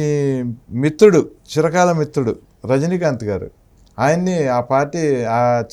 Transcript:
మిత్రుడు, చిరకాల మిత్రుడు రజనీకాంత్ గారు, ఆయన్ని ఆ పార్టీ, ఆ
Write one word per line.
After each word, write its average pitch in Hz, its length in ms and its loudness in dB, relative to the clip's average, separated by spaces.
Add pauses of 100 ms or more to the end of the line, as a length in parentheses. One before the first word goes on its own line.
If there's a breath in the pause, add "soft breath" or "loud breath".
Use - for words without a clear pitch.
(720)
మిత్రుడు, 151 580 4 (300)
చిరకాల 175 340 2
మిత్రుడు 147 440 -2 (300)
రజనీకాంత్ 143 580 -2
గారు, 98 260 -6 (480)
ఆయన్ని 165 500 0
ఆ 123 120 0
పార్టీ, 139 680 0
ఆ 120 340 2 (100)